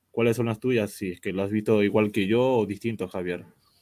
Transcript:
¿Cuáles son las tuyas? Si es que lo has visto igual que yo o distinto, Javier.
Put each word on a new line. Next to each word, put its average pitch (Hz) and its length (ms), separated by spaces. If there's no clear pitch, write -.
¿Cuáles 117 240
son 117 100
las 110 140
tuyas? 113 320
Si 92 200
es 87 80
que 98 120
lo 95 100
has 98 80
visto 107 320
igual 104 300
que 101 140
yo 113 160
o 127 240
distinto, 98 420
Javier. 90 360